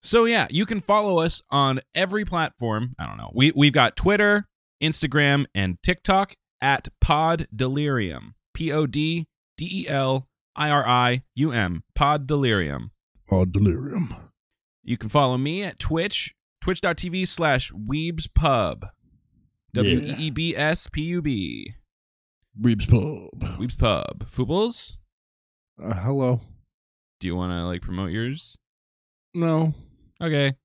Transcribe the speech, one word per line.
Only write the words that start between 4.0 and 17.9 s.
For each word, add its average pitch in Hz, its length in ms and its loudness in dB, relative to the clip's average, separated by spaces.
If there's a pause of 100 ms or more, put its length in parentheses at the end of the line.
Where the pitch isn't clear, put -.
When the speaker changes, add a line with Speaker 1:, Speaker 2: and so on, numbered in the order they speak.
Speaker 1:
Instagram, 143 640 2 (100)
and 95 280 -2
TikTok 196 520 0 (260)
at 135 260 0 (140)
Pod 160 520 2
Delirium. 120 840 -4 (180)
P 156 180 -4
O 156 140 0
D 156 420 -2 (300)
D 180 280 -8
E - 40 -10
L 135 380 -2 (280)
I 151 140 -2
R 143 180 2
I 123 360 2 (120)
U 143 160 0
M. 92 320 -2 (120)
Pod 147 320 0
Delirium. 98 640 0 (360)
Speaker 2:
Pod 92 240 2
Delirium. 104 600 0 (720)
Speaker 1:
You 120 140 -4
can 110 120 -8
follow 131 280 2
me 156 260 -4
at 175 160 -10
Twitch, - 540 -2 (280)
twitch 185 200 -2
dot 170 160 2
T 180 120 -6
V 185 160 -2
slash 127 480 0
Weebs 156 600 -4